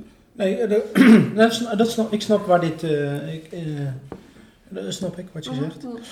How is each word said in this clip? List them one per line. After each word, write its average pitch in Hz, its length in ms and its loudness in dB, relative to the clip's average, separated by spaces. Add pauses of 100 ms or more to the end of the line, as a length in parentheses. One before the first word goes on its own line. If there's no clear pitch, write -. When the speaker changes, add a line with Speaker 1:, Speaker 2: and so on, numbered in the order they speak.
(340)
Speaker 1:
Nee, 190 220 0
eh, 233 140 -2
de-, 214 640 6
<clears throat> - 20 -6
dat 226 180 4
sna-, 226 220 -6
dat 226 160 2
sna-, 220 180 -2
ik 214 120 -2
snap 202 240 2
waar 180 140 4
dit, 165 240 -4
eh, 147 500 -2
ik, 160 180 -14
eh, 180 80 -12 (1120)
dat 190 240 -8
snap 180 240 -8
ik 180 140 -12
wat 156 140 -12
je - 60 -10
Speaker 2:
Mhm. 131 120 -4
Speaker 1:
zegt. 160 200 -10
Speaker 2:
Mhm. 240 120 -10 (160)